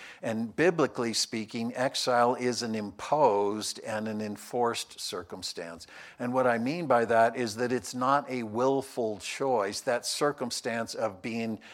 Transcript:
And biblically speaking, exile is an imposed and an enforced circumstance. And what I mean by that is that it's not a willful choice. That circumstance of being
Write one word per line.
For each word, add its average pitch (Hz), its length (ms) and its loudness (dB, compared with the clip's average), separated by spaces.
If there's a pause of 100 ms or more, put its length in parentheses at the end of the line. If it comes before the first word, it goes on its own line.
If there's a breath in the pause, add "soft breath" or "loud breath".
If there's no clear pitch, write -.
(240 loud breath)
And 113 320 -4
biblically 147 560 2
speaking, 113 640 -4
exile 123 600 4
is 123 260 -2
an 113 140 -2
imposed 104 1120 2
and 110 220 -4
an 107 140 -4
enforced 113 800 -2
circumstance. 87 840 -10 (320 loud breath)
And 123 140 -4
what 127 160 4
I 117 120 4
mean 151 260 -2
by 123 200 4
that 113 300 6
is 117 220 -2
that 123 160 0
it's 120 200 -4
not 131 360 2
a 127 140 -4
willful 120 720 0
choice. 110 640 -2
That 120 240 0
circumstance 120 920 -2
of 101 260 -4
being 113 380 -4 (140 loud breath)